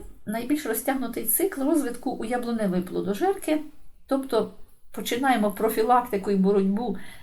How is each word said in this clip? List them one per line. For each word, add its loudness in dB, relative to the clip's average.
найбільш -2
розтягнутий -2
цикл 0
розвитку 0
у -6
яблуневої 0
плодожерки, 0
тобто 0
починаємо 2
профілактику 2
і 4
боротьбу 2